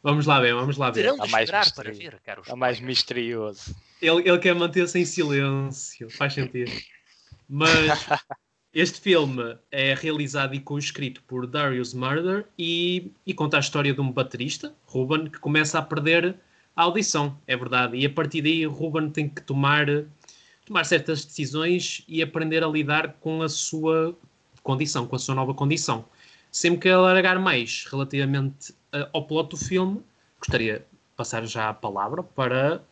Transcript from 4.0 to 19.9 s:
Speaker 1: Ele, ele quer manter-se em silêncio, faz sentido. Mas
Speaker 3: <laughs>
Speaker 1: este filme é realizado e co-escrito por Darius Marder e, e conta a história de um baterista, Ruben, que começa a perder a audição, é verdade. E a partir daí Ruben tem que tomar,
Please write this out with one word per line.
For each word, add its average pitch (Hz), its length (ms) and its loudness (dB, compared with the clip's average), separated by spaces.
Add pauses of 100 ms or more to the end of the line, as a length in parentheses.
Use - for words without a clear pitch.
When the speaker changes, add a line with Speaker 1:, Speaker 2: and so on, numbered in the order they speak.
Speaker 1:
Ele, 175 260 4
ele 175 100 6
quer 180 160 4
manter-se 175 440 2
em 175 60 4
silêncio, 139 1040 -2
faz 139 240 -4
sentido. 123 360 -4 (800)
Mas 156 540 4
Speaker 3:
<laughs> - 320 -2 (340)
Speaker 1:
este 170 280 0
filme 131 580 2 (140)
é 135 220 0
realizado 139 600 -2
e 139 60 -6
co-escrito 143 640 -6
por 123 240 -8
Darius 127 440 -2
Marder 165 540 -2 (100)
e, 175 540 -2 (160)
e - 80 -6
conta 151 220 0
a 143 40 4
história 143 320 0
de 131 80 -2
um 135 100 0
baterista, 131 640 -6 (140)
Ruben, 151 420 -2
que 151 120 -14
começa 151 380 0
a 156 40 0
perder 165 540 2 (400)
a 170 80 2
audição, 147 520 0 (100)
é 131 100 -2
verdade. 123 420 0
E 135 80 2
a 139 40 2
partir 151 300 -2
daí 160 240 2
Ruben 156 460 -2
tem 151 180 -2
que - 140 -10
tomar, 143 440 2 (800)